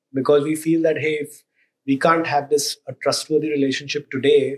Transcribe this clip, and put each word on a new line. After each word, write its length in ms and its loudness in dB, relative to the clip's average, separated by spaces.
Because 300 2
we 120 -2
feel 280 0
that, 140 0
hey, 180 -2
if 280 -10
we 100 2
can't 300 2
have 220 -2
this, 280 0
a 60 -12
trustworthy 560 -2
relationship 640 -4
today, 460 2